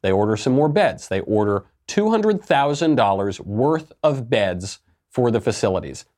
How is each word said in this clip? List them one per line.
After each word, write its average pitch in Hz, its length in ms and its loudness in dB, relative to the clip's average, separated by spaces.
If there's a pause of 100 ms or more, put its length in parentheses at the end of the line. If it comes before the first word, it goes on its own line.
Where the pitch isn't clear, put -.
They 95 100 0
order 104 240 2
some 127 160 -2
more 147 160 2
beds. 151 400 0
They 95 140 -2
order 104 420 0 (240)
two 208 220 0
hundred 214 340 0
thousand 147 520 2
dollars 101 440 0
worth 143 540 -2 (100)
of 135 260 0
beds 98 500 -2 (300)
for 120 220 0
the 110 80 2
facilities. 92 640 -2 (140)